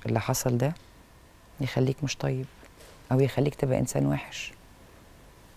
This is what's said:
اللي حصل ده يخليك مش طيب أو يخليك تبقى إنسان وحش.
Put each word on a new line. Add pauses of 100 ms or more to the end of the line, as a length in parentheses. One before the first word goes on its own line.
اللي
حصل
ده (880)
يخليك
مش
طيب (680)
أو
يخليك
تبقى
إنسان
وحش. (1040)